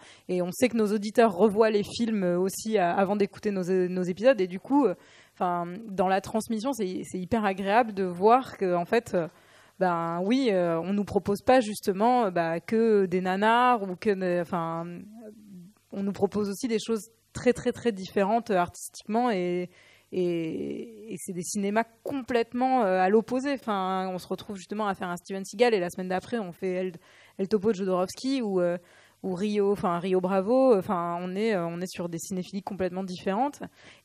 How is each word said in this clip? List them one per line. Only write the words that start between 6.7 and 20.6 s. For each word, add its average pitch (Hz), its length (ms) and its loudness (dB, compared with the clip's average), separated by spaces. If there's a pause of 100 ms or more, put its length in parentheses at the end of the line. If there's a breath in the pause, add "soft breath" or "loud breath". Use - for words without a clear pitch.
c'est, 196 320 -4
c'est - 140 -8
hyper 208 260 0
agréable 202 480 2
de 190 120 -2
voir 214 520 4
que, 180 180 0
en 175 120 0
fait, 240 260 0
euh, 165 160 0 (500 soft breath)
ben 170 460 0
oui, 254 260 2
euh, 175 300 2
on 180 120 -4
nous 202 120 0
propose 196 360 -2
pas 254 200 6
justement, 214 640 2
euh, 196 80 0
bah, 170 260 0
que 220 480 4
des 180 140 0
nanars 220 640 4
ou 185 100 -6
que, 214 160 -2
des, 185 300 0
enfin, 165 440 -4 (1080)
on 202 100 -4
nous 202 100 0
propose 202 360 0
aussi 202 180 -6
des 220 140 0
choses 220 280 -6 (240)
très, - 200 2
très, 247 180 -2
très 240 220 -2
différentes, 202 580 -2
euh, 196 60 2
artistiquement 214 720 -2
et, 180 400 -2 (400 soft breath)
et, 185 1040 -4